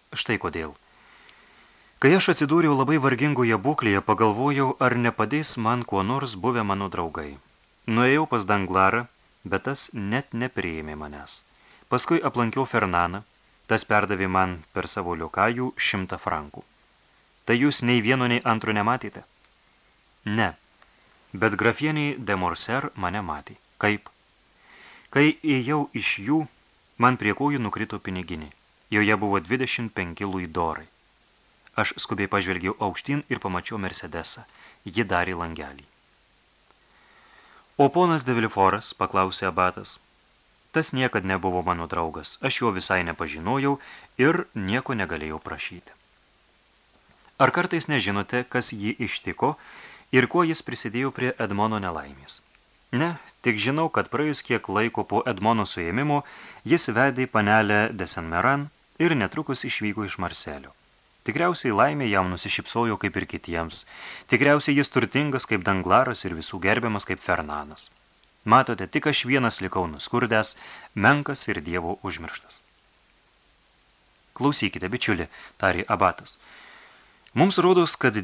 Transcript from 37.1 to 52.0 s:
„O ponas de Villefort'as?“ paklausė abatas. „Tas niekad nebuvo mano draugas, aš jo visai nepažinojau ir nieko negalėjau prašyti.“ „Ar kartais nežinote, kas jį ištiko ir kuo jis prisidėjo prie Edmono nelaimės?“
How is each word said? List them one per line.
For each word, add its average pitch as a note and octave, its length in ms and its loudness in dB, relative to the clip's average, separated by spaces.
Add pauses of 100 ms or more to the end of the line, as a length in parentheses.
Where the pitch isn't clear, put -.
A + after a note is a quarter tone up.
„O C#3+ 100 8
ponas E3+ 380 4
de B2+ 80 0
Villefort'as?“ G#2 540 2 (100)
paklausė F#2+ 480 0
abatas. F#2 460 -2 (800)
„Tas D#3+ 180 0
niekad A#2+ 400 0
nebuvo F2+ 300 0
mano E2+ 240 -2
draugas, E2 540 -6
aš C3 200 -2
jo A#2 120 2
visai F#2 320 0
nepažinojau E2+ 680 -2 (440)
ir D#3 200 4 (160)
nieko A2+ 460 -2
negalėjau D#2 380 -6
prašyti.“ - 560 -12 (1500)
„Ar D3 140 6
kartais F3 320 0
nežinote, G2+ 640 0
kas - 240 -2
jį G#2 260 -4
ištiko A#2+ 540 -2 (580)
ir B2+ 160 6
kuo F3 160 2
jis D#3+ 240 -2
prisidėjo A#2+ 460 -6
prie B2+ 260 -2
Edmono G#2+ 400 -2
nelaimės?“ D2 640 -10 (520)